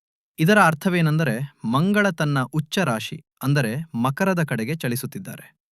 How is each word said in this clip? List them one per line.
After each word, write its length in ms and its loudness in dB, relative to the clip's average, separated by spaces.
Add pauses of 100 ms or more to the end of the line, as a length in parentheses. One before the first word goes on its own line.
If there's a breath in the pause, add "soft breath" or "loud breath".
(380)
ಇದರ 240 6
ಅರ್ಥವೇನೆಂದರೆ, 920 2 (100)
ಮಂಗಳ 460 2
ತನ್ನ 320 0
ಉಚ್ಚ 360 -4
ರಾಶಿ, 440 -4 (200)
ಅಂದರೆ 340 0 (180)
ಮಕರದ 480 0
ಕಡೆಗೆ 320 -4
ಚಲಿಸುತ್ತಿದ್ದಾರೆ. 840 -8 (160)